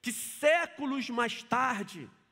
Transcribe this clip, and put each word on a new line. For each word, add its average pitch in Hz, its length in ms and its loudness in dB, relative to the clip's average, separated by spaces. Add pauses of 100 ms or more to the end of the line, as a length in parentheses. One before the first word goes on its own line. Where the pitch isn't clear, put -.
que 247 100 -4
séculos 285 960 0
mais 233 340 0
tarde 202 680 0 (220)